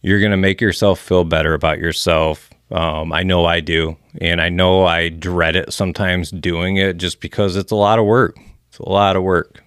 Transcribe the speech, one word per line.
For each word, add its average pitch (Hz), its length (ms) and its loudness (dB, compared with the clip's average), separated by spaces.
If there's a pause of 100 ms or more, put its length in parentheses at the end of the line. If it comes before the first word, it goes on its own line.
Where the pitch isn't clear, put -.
You're 101 180 2
gonna 104 160 2
make 95 240 0
yourself 101 380 2
feel 90 240 2
better 80 320 0
about 78 240 0
yourself. 80 720 -2 (220)
Um, 80 400 -4
I 82 100 -2
know 90 220 2
I 85 160 2
do, 80 380 -4 (220)
and 85 200 0
I 82 80 0
know 92 360 2
I 85 240 0
dread 82 460 -2
it 90 180 -4
sometimes 90 600 -4
doing 87 440 -4
it 95 200 0
just 90 240 -6
because 98 340 -4
it's 95 160 -6
a 110 60 -2
lot 104 240 2
of 110 40 2
work. 113 320 2 (320)
It's - 120 -20
a - 80 -10
lot 98 260 2
of 92 80 0
work. 92 440 -2